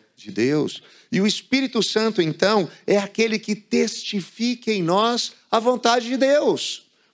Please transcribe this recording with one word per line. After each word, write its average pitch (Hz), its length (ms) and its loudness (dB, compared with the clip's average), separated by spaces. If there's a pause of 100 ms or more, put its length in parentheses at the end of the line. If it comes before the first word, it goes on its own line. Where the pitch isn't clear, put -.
(160)
de - 160 -18
Deus. 127 500 -2 (300)
E 180 100 0
o 208 60 2
Espírito 254 560 -2
Santo, 220 360 0
então, 180 480 2 (200)
é 190 100 4
aquele 214 400 -2
que 214 180 -4
testifica 233 1160 -4
em 202 100 0
nós 214 520 0 (180)
a 226 80 2
vontade 233 480 2
de 254 100 -2
Deus, 269 720 0 (260)